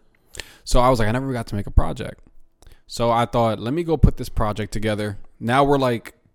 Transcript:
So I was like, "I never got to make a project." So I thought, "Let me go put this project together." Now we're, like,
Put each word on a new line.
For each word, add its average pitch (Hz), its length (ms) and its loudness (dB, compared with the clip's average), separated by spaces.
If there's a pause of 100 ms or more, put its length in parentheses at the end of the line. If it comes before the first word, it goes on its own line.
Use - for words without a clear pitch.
(640)
So - 160 4
I 123 100 6
was 127 80 4
like, 107 100 2
"I 110 40 2
never 135 200 -4
got 120 160 -6
to - 60 -8
make 101 120 -4
a - 40 -10
project." 151 500 0 (680)
So 117 240 -2
I 117 140 2
thought, 117 340 0
"Let 107 140 -4
me 170 100 -2
go 160 140 -2
put - 220 4
this 123 100 -10
project 107 440 -4
together." 104 460 -4 (200)
Now 123 260 2
we're, 143 140 4
like, 123 360 -2 (200)